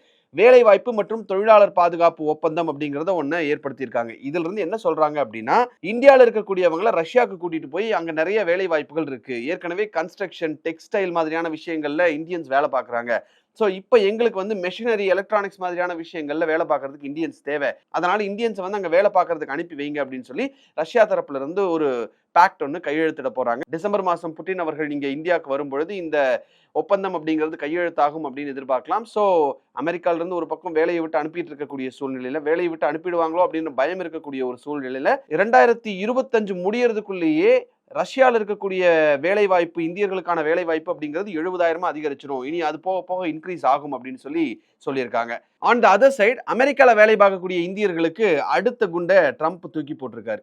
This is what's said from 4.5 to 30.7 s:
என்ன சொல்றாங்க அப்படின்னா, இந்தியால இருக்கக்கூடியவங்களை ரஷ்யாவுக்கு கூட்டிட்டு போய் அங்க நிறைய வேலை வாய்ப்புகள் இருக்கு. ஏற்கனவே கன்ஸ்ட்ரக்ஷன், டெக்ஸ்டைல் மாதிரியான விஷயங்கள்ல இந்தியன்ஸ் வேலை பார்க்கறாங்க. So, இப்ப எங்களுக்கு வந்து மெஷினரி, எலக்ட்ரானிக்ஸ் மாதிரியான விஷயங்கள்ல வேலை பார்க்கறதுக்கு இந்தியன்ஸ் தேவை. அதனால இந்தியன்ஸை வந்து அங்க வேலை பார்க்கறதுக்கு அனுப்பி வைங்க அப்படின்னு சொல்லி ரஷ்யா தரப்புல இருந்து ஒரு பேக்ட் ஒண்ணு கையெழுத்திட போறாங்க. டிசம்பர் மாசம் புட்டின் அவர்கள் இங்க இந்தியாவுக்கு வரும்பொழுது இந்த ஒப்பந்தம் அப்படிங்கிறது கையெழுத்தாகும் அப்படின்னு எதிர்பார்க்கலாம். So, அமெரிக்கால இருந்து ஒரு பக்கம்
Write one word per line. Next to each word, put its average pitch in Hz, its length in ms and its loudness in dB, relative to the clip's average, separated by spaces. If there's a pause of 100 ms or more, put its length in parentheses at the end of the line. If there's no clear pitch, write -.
என்ன 202 180 -6
சொல்றாங்க 151 380 0
அப்படின்னா, 113 340 -2 (260)
இந்தியால 247 440 8
இருக்கக்கூடியவங்களை 190 720 0
ரஷ்யாவுக்கு 226 440 0
கூட்டிட்டு 160 280 -6
போய் 196 220 -4
அங்க 165 200 -4
நிறைய 180 320 0
வேலை 185 220 0
வாய்ப்புகள் 151 400 -2
இருக்கு. 127 300 -8 (100)
ஏற்கனவே 180 400 -6 (100)
கன்ஸ்ட்ரக்ஷன், 165 600 -6 (100)
டெக்ஸ்டைல் 170 520 -4
மாதிரியான 165 300 -2
விஷயங்கள்ல 156 560 -4 (140)
இந்தியன்ஸ் 160 380 -6
வேலை 143 160 2
பார்க்கறாங்க. 120 420 -2 (460)
So, 220 80 2
இப்ப 190 260 -2 (140)
எங்களுக்கு 214 340 0
வந்து 214 120 -4
மெஷினரி, 202 520 -2
எலக்ட்ரானிக்ஸ் 196 560 -2
மாதிரியான 180 320 -4
விஷயங்கள்ல 165 520 -6
வேலை 160 200 0
பார்க்கறதுக்கு 139 440 -4
இந்தியன்ஸ் 147 320 -6
தேவை. 143 280 -4 (200)
அதனால 180 320 -2
இந்தியன்ஸை 202 440 -6
வந்து 202 140 -6
அங்க 180 80 -6
வேலை 190 260 4
பார்க்கறதுக்கு 160 420 -2
அனுப்பி 165 240 -8
வைங்க 147 220 -6
அப்படின்னு 131 280 -10
சொல்லி 190 160 -6 (280)
ரஷ்யா 170 300 4
தரப்புல 165 380 -2
இருந்து 180 280 -2
ஒரு 156 180 0 (500)
பேக்ட் 180 280 4
ஒண்ணு 151 200 -6
கையெழுத்திட 156 500 -2
போறாங்க. 123 340 -2
டிசம்பர் 190 320 -2
மாசம் 170 320 -4
புட்டின் 180 300 -6
அவர்கள் 151 260 -4
இங்க 143 160 -4
இந்தியாவுக்கு 156 440 -2
வரும்பொழுது 143 460 -4
இந்த 165 220 -4 (560)
ஒப்பந்தம் 190 440 -2
அப்படிங்கிறது 156 440 -2
கையெழுத்தாகும் 156 640 -2
அப்படின்னு 139 280 -10
எதிர்பார்க்கலாம். 135 600 -4
So, 214 100 0 (560)
அமெரிக்கால 170 400 -2
இருந்து 175 200 -6
ஒரு 160 60 -6
பக்கம் 156 320 -8